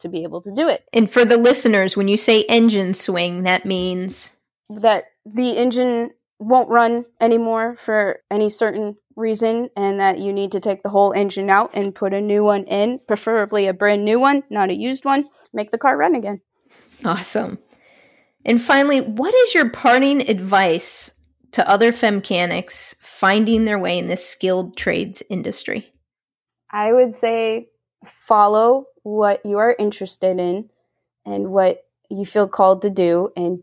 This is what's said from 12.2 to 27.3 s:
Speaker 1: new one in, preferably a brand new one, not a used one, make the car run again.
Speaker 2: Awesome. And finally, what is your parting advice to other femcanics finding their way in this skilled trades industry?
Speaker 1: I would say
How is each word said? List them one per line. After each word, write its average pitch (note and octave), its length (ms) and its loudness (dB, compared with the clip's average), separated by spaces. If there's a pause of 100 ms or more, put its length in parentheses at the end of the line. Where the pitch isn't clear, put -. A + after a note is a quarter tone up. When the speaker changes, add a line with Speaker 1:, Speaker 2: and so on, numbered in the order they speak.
Speaker 1:
new G#3 240 0
one G3+ 200 2
in, G#3+ 420 -2
preferably G#3 640 -2
a F#3 40 -2
brand G3+ 320 0
new A3 160 2
one, C#4 300 2
not G3 200 -2
a F3 40 -2
used B3+ 300 -6
one, C#4 200 0 (280)
make G#3 180 -6
the A#3 80 -4
car C4+ 180 2
run D#4 200 2
again. G3+ 240 -8 (640)
Speaker 2:
Awesome. F#3 540 -4 (880)
And A#3 140 2
finally, C#4 400 2
what B3+ 340 -4
is A#4+ 200 4
your D4 160 4
parting C4+ 580 2
advice F#3+ 840 -2 (400)
to - 160 0
other A3 240 4
femcanics F#3 1080 -4
finding G#3+ 640 0
their G#3 120 -2
way F3+ 200 -2
in F3 100 -6
this F3+ 180 -6
skilled F#3 500 -4
trades - 540 -6
industry? - 560 -8 (840)
Speaker 1:
I G#3 220 -2
would B3 200 4
say A3+ 560 -2 (360)